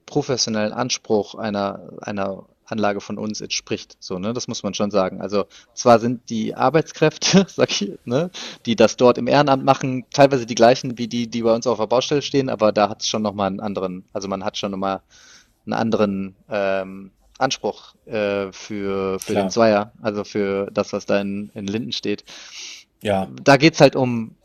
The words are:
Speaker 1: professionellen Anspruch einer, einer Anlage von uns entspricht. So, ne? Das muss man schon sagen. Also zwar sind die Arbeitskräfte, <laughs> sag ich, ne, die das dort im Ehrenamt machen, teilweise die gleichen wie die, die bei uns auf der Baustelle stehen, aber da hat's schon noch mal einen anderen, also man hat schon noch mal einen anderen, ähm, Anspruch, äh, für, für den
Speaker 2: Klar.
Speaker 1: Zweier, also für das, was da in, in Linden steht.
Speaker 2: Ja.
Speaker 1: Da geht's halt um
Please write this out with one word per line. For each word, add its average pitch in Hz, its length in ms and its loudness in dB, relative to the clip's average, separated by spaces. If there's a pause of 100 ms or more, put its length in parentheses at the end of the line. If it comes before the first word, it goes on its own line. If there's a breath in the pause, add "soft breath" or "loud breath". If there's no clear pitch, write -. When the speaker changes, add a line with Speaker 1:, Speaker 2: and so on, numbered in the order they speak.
Speaker 1:
professionellen 110 680 -2
Anspruch 113 640 -2
einer, 98 540 -4 (120)
einer 98 440 -6 (200)
Anlage 104 360 -2
von - 160 -10
uns 107 240 -8
entspricht. - 580 -8
So, 92 200 -8
ne? 104 140 -4
Das 127 140 -8
muss 117 160 -8
man 98 120 -6
schon 104 160 -2
sagen. 95 300 0
Also 98 240 -2 (280 loud breath)
zwar 117 260 6
sind 120 300 -4
die 110 260 -4
Arbeitskräfte, 156 920 2
<laughs> - 0 -
sag 127 200 0 (120)
ich, 202 100 -6 (140)
ne, 143 240 -2 (380 loud breath)
die 117 80 2
das 110 220 6
dort 123 200 6
im 120 100 -4
Ehrenamt 135 380 4
machen, 131 480 2
teilweise 139 320 6
die 117 100 -6
gleichen 117 440 4
wie 120 80 -4
die, 120 200 -4
die 117 140 -6
bei 113 120 4
uns 117 140 -2
auf 113 120 0
der 107 80 -2
Baustelle 131 340 0
stehen, 135 280 -2
aber 107 220 2
da 101 180 4
hat's - 180 -10
schon 110 160 -2
noch 101 100 -2
mal 101 140 0
einen 98 120 -6
anderen, 95 540 -6
also 98 140 -8
man 98 180 -6
hat 104 120 -6
schon 101 140 -6
noch 98 60 -8
mal 95 240 -4 (640 soft breath)
einen 110 80 -6
anderen, 104 640 -2 (140)
ähm, 98 640 -4 (280)
Anspruch, - 560 -6 (100)
äh, 101 460 -2
für, 98 680 -6
für - 140 -6
den - 20 -2
Speaker 2:
Klar. 98 140 0
Speaker 1:
Zweier, 107 520 2
also 104 240 -4
für 98 480 -2
das, 101 200 -2
was 104 120 -6
da 101 160 0
in, 101 340 -8
in 101 120 -10
Linden 113 260 -6
steht. - 320 -6 (760 loud breath)
Speaker 2:
Ja. 98 260 -2 (160)
Speaker 1:
Da 139 140 8
geht's 131 240 4
halt 139 140 8
um 123 500 -2